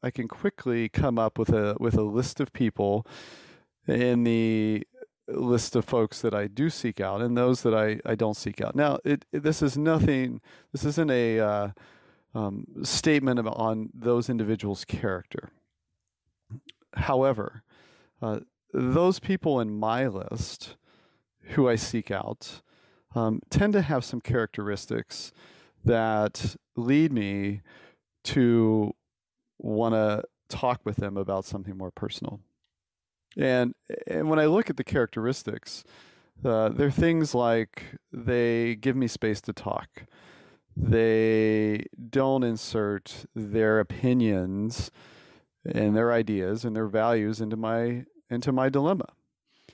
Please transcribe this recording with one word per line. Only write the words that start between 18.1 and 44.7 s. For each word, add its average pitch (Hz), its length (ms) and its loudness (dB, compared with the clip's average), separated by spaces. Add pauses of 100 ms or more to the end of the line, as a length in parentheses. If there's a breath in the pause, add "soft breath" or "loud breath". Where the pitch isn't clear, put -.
uh, 110 200 -4 (300)
those 143 480 2
people 160 400 0
in 107 200 -2
my 117 280 0
list - 680 -8 (640 soft breath)
who 135 260 2
I 117 80 4
seek - 360 -4
out, - 500 -8 (540 soft breath)
um, 110 340 0
tend 208 240 2
to 202 80 4
have 139 240 0
some 120 160 -8
characteristics 113 1080 -4 (540 soft breath)
that 110 680 0 (200)
lead 143 380 2
me 101 480 -4 (640 loud breath)
to 113 720 4 (640)
wanna 110 640 0 (260)
talk 123 360 -2
with 104 100 -4
them 98 220 -4
about 98 280 -4
something 95 320 -10
more 92 140 -10
personal. - 480 -10 (1000)
And, 127 360 2 (340)
and 156 220 -2
when 156 100 4
I 151 60 6
look 180 240 2
at 135 80 -6
the 131 60 -4
characteristics, - 1000 -4 (600 soft breath)
uh, 110 260 2
they're 135 200 2
things 160 460 2
like 117 480 0 (280)
they 117 640 0
give 123 200 0
me 127 120 0
space 107 340 -2
to 104 120 -8
talk. - 520 -8 (720 loud breath)
They 110 1120 4 (240)
don't 135 340 2
insert 107 800 -4 (100)
their 110 440 2
opinions 104 1080 0 (760 loud breath)